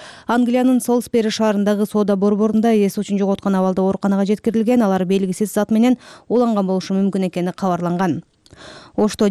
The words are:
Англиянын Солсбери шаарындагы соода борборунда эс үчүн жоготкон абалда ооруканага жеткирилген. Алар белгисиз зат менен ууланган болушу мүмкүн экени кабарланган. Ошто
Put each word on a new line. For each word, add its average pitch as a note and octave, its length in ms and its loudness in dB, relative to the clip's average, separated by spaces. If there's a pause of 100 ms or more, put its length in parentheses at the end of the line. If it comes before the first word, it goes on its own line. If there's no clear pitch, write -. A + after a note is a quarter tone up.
(280)
Англиянын B3 520 2
Солсбери A#3 500 0
шаарындагы G#3 560 0
соода G#3 300 0
борборунда G#3 540 2
эс G3+ 320 2
үчүн G3+ 160 -4
жоготкон G3 380 0
абалда F#3 260 0
ооруканага G3 480 0
жеткирилген. A3+ 540 0
Алар F#3+ 200 2
белгисиз F#3+ 480 -2
зат G#3 200 -2
менен A#3 260 2 (300)
ууланган A3 400 0
болушу F#3 260 -2
мүмкүн F#3+ 320 0
экени F3+ 260 -4
кабарланган. F3 720 -2 (720)
Ошто G#3+ 360 0